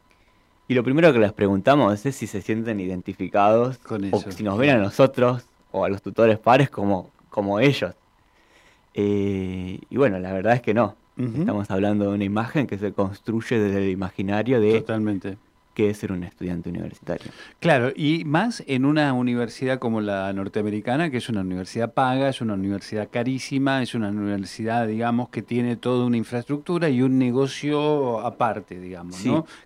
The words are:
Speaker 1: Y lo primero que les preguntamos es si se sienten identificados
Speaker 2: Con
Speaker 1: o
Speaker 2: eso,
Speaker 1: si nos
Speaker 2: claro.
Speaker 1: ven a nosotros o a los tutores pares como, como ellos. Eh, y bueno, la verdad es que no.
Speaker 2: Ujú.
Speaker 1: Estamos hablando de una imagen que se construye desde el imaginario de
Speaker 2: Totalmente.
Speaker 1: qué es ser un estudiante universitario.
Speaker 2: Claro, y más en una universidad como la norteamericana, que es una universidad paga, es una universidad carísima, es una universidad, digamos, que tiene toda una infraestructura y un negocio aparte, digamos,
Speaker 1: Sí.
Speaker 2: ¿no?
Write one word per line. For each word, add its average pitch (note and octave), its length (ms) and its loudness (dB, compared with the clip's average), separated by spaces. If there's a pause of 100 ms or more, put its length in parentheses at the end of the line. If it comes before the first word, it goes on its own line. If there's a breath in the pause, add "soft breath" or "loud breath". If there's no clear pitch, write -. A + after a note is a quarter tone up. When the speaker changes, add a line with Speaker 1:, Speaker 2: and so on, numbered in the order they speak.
(680 soft breath)
Speaker 1:
Y B2+ 60 2
lo B2 100 2
primero D3+ 300 6
que A#2 40 4
les G#2 140 6
preguntamos G2+ 720 4
es C3+ 100 -2
si A2+ 120 -8
se G2+ 160 -8
sienten A2+ 360 -4
identificados G2+ 1000 2
Speaker 2:
Con G#2+ 260 -6
Speaker 1:
o - 20 -2 (120)
Speaker 2:
eso, G2 120 -8
Speaker 1:
si F#2+ 120 -10
nos G2 140 -2
Speaker 2:
claro. - 20 0
Speaker 1:
ven C#3 120 4
a B2+ 80 6
nosotros B2 640 2 (280)
o F#2+ 120 -2
a F2+ 40 2
los G2 140 -4
tutores G#2+ 360 4
pares C3 300 6
como, G2+ 420 -2 (200)
como G2+ 280 0
ellos. B2 360 2 (1000 soft breath)
Eh, F#2+ 920 -2
y - 80 -6
bueno, A2+ 220 2
la F#2 140 -6
verdad F#2+ 220 4
es B2 80 2
que G#2+ 120 0
no. G#2+ 220 2 (200)
Speaker 2:
Ujú. B2 240 -4
Speaker 1:
Estamos G#2 300 -2
hablando G2+ 380 0
de G2+ 60 -2
una G2+ 100 -2
imagen A2 420 -2
que G2 120 -6
se G2+ 140 -4
construye A2 640 -4
desde G2 260 2
el G2 60 0
imaginario G2+ 720 -2
de G#2+ 200 4
Speaker 2:
Totalmente. G#2+ 560 -4 (380)
Speaker 1:
qué G#2 160 2
es G#2 80 -6
ser G2+ 140 -6
un F2+ 100 -6
estudiante F2 480 -8
universitario. E2+ 600 -8 (300 loud breath)
Speaker 2:
Claro, C3+ 340 4
y D#3 300 0
más F3 440 -2
en C3 160 0
una D3 280 2
universidad B2 680 -2
como A2+ 200 -2
la G2 320 -2
norteamericana, G#2+ 800 -2
que B2 60 -4
es A2+ 120 -6
una A2 120 -2
universidad F#2 520 -4
paga, C3+ 360 0
es C3 120 -4
una A2+ 140 -4
universidad G2 560 -4
carísima, C3 720 -2
es A#2 120 -6
una A2 140 -2
universidad, G#2 800 -4
digamos, A#2 420 -2
que A2+ 140 -8
tiene A#2+ 340 -2
toda B2 300 0
una A#2+ 100 2
infraestructura D3 720 -2
y B2+ 140 2
un C3 160 4
negocio C3+ 1040 0
aparte, G#2+ 600 -4
digamos, F2+ 360 -12
Speaker 1:
Sí. G2+ 120 -4
Speaker 2:
¿no? D#3 160 2 (220 loud breath)